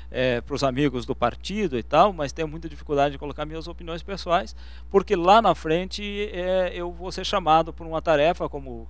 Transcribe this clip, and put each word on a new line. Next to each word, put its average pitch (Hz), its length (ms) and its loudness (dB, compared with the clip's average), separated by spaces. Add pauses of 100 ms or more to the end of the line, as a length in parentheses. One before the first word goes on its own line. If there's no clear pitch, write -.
(140)
é, 127 280 2
pros 139 200 -4
amigos 131 420 0
do 127 120 -4
partido 170 600 -2
e 110 60 0
tal, 180 300 6
mas 151 200 -4
tenho 160 140 -4
muita 160 220 -10
dificuldade 147 440 0
de 139 60 -10
colocar 147 260 -8
minhas 156 220 -10
opiniões 170 360 -10
pessoais, 190 520 -2 (340)
porque 196 280 4
lá 185 260 8
na 190 120 6
frente, 202 800 -4
é, 185 420 0
eu 175 180 -6
vou 175 180 -10
ser 190 140 -8
chamado 160 480 2
por 165 140 -12
uma 160 140 -4
tarefa, 160 480 2
como 127 420 -10